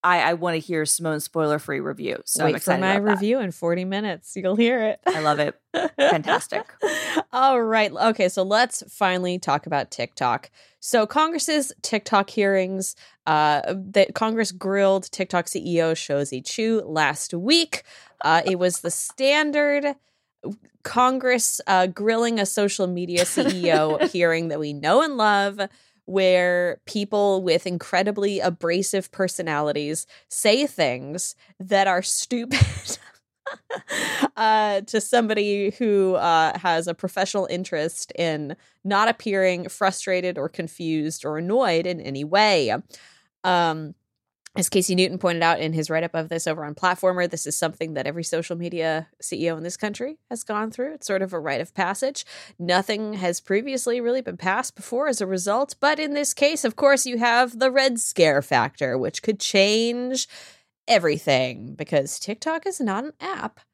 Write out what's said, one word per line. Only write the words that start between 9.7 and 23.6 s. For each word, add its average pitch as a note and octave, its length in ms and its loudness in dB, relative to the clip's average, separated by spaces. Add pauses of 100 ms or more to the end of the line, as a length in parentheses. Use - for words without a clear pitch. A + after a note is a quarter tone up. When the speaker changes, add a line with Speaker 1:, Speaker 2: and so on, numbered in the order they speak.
Speaker 2:
TikTok. - 600 -4 (300)
So A3 260 2
Congress's D#4 760 0
TikTok G3+ 480 0
hearings, F#3+ 680 0 (300)
uh, D3+ 360 2 (140)
that F#3+ 380 2
Congress A3 380 -2
grilled F#3+ 600 0
TikTok F3+ 360 -2
C - 120 -6 (180)
E E3 40 4
O E3 140 2
Shou C#3+ 280 -2
Zi C3+ 180 -6
Chew A3 440 0
last D3+ 480 0
week. D4 480 0 (420)
Uh, E3 220 4
it F#3 140 0
was F3+ 220 0
the E3+ 100 -4
standard C#4+ 1040 0 (920)
Congress, B3+ 800 2
uh, F#3 200 4
grilling A3+ 520 0
a G3 60 2
social G3+ 420 0
media F3 380 0
C - 160 -2 (260)